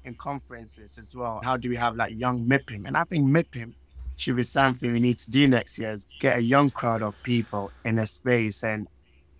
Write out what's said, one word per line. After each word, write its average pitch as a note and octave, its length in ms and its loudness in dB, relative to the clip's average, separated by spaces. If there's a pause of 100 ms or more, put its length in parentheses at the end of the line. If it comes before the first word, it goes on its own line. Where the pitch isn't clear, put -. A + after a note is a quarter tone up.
in A#2+ 120 -14
conferences A#2 840 -12
as A2 160 -18
well. A#2 280 -6
How B2+ 120 0
do B2 140 -4
we A#2+ 80 0
have, A#2 180 0
like, A2+ 220 -2
young B2 280 0
mipim? A#2+ 400 0
And C#3 120 -2
I E3 80 0
think D#3 200 2
mipim C3 480 0 (440)
should C3 180 -2
be A#2+ 80 2
something B2+ 480 2
we A#2+ 80 0
need A#2+ 200 4
to - 120 -8
do C#3 160 6
next A#2+ 320 2
year, A2 120 -6
is G#2+ 160 -12 (120)
get C3+ 180 2
a B2 40 0
young C#3 280 4
crowd A2+ 340 -2
of G#2 200 -4
people G#2+ 480 -2 (140)
in A2+ 140 2
a A2 60 0
space. A2+ 580 0
And G#2+ 240 -4 (520)